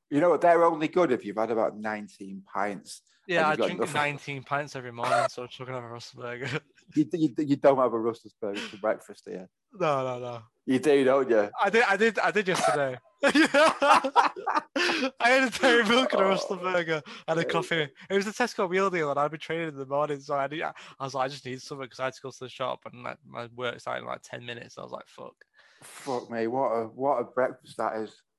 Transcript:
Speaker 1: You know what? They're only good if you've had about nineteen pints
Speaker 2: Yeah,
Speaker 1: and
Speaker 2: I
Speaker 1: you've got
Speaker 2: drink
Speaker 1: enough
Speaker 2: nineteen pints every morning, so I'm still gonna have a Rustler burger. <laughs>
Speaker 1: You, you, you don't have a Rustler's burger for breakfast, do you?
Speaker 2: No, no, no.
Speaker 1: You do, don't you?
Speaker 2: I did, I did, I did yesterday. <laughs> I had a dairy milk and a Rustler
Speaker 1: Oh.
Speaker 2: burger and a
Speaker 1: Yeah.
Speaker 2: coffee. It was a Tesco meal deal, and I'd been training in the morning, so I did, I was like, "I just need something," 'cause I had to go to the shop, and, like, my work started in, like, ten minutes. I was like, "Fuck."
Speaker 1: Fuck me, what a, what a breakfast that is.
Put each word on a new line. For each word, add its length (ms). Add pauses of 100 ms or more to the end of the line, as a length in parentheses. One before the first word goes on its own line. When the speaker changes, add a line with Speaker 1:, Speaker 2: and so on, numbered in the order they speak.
(120)
Speaker 1:
You 100
know 100
what? 100
They're 220
only 240
good 240
if 140
you've 120
had 140
about 260
nineteen 760
pints 500 (260)
Speaker 2:
Yeah, 100
Speaker 1:
and 80
Speaker 2:
I 60
Speaker 1:
you've 80
got 80
Speaker 2:
drink 140
Speaker 1:
enough 120
Speaker 2:
nineteen 500
pints 320
every 160
morning, 380
so 140
I'm 60
still 180
gonna 140
have 80
a 40
Rustler 300 (160)
burger. 260
<laughs> 40 (260)
Speaker 1:
You, 180
you, 240
you 180
don't 220
have 160
a 60
Rustler's 420
burger 200
for 160
breakfast, 480
do 80
you? 140 (320)
Speaker 2:
No, 240
no, 160
no. 200 (260)
Speaker 1:
You 140
do, 240
don't 260
you? 180 (140)
Speaker 2:
I 80
did, 140
I 140
did, 200
I 140
did 160
yesterday. 500 (140)
<laughs> 120
I 1080 (880)
had 240 (100)
a 60
dairy 260
milk 280
and 80
a 40
Rustler 340
Speaker 1:
Oh. 40 (100)
Speaker 2:
burger 280 (260)
and 120
a 40
Speaker 1:
Yeah. 40
Speaker 2:
coffee. 400 (220)
It 60
was 120
a 40
Tesco 380
meal 200
deal, 220
and 80
I'd 100
been 100
training 300
in 80
the 80
morning, 340
so 160
I 120
did, 160
I 100 (260)
was 140
like, 120
"I 20
just 180
need 160
something," 260
'cause 120
I 60
had 100
to 60
go 100
to 80
the 100
shop, 320 (100)
and, 120
like, 220
my 300
work 240
started 220
in, 60
like, 160
ten 220
minutes. 320
I 40
was 100
like, 160
"Fuck." 280 (480)
Speaker 1:
Fuck 480
me, 160
what 240
a, 160
what 340
a 20
breakfast 540
that 200
is. 240 (180)